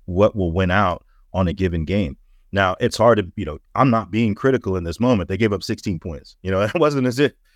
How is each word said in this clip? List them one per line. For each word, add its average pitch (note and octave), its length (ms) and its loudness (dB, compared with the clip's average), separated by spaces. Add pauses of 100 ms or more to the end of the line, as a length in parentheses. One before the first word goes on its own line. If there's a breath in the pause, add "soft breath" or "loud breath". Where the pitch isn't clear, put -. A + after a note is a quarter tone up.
what F#2+ 300 2
will F#2 160 -2
win F2+ 200 0
out F#2 340 0 (280)
on F#2 140 0
a E2 60 0
given E2+ 320 -2
game. F2 320 -2 (340)
Now, F#2+ 300 2
it's A#2+ 160 -2
hard A2+ 220 6
to, F2 180 -4
you G2+ 80 -4
know, D2+ 140 -8 (160)
I'm B2+ 160 4
not A2 200 0
being G#2+ 240 0
critical A#2 400 0
in F2+ 80 -4
this E2+ 160 -6
moment. A2 300 0
They F#2+ 80 -4
gave G#2 160 0
up F#2 100 -4
sixteen G2+ 360 -6
points. - 420 -14
You F#2 100 -4
know, F#2+ 100 2
<laughs> - 20 2
it A2 120 -2
wasn't D3 320 2
as B2 120 -2
if, C#3+ 120 2 (240)